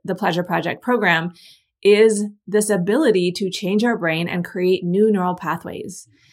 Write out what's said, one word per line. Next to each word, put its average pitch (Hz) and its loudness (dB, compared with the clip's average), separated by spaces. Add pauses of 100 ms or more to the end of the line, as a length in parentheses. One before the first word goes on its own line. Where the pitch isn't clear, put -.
the 190 -4
Pleasure 180 -2
Project 170 -4
program, 180 0 (500)
is 208 6 (220)
this 208 0
ability 196 2
to 185 -4
change 202 -2
our 240 0
brain 165 -2
and 175 -4
create 180 0
new 202 2
neural 180 0
pathways. - -8 (240)